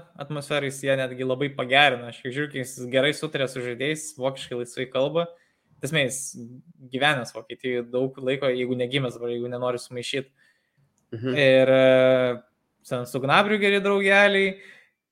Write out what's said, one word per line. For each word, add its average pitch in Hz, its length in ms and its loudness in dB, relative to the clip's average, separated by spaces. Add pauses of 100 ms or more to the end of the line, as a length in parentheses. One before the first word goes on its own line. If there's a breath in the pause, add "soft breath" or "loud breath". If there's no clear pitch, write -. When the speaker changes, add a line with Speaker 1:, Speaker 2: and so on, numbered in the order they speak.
(120)
Speaker 1:
atmosferą, 143 560 -4
jis 135 140 -8
ją 139 140 2
netgi 127 280 -4
labai 131 240 -2
pagerina. 127 640 2
Aš - 80 -20
kiek 123 160 -8
žiūriu, 147 160 -4
kai 139 80 -6
jis 123 140 -8 (120)
gerai 131 300 2
sutarė 147 320 -4
su 123 160 -8
žaidėjais, 131 400 -6 (100)
vokiškai 131 460 -6
laisvai 123 280 -8
kalba. 147 360 -2 (580 soft breath)
Esmė, 143 220 0
jis 120 160 -4 (680)
gyvenęs 131 440 -2
Vokietijoje 120 540 -6
daug 131 320 -4
laiko, 139 320 -2
jeigu 123 260 -2
ne 123 100 -2
gimęs 127 280 -2
dabar, 120 160 -8
jeigu 120 180 -6
nenori 123 320 -4
sumaišyt. 127 480 -8 (840)
Speaker 2:
Mhm. 123 220 -4
Speaker 1:
Ir, 131 380 6
e, 131 640 6 (480)
ten 123 200 -6
su 127 140 -6
Gnabriu 190 380 2
geri 202 220 2
draugeliai. 196 760 4 (560 loud breath)